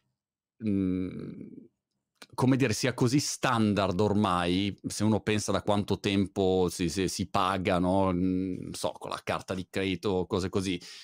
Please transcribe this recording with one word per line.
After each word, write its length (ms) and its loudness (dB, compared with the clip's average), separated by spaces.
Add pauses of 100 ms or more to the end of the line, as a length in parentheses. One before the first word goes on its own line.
(640)
mm, 840 -2 (880)
come 220 4
dire, 160 2
sia 200 0
così 260 2
standard 800 2
ormai, 800 2 (100)
se 160 -4
uno 180 2
pensa 300 -2
da 120 0
quanto 360 0
tempo 720 2
si, 200 -2
si, 180 0
si 220 -4
paga, 500 0
no? 340 2
Mm, 480 -2
non 120 -12
so, 180 -4
con 180 -12
la 140 -8
carta 320 -4
di 140 -8
credito, 580 -2
cose 220 -2
così, 300 -2 (240)